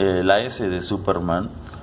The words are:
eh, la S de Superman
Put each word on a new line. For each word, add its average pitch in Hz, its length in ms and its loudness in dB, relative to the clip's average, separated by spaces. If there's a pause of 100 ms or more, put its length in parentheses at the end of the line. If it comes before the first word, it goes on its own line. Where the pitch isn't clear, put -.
eh, 92 240 4
la 98 140 4
S 120 300 -2
de 90 120 0
Superman 90 680 0 (320)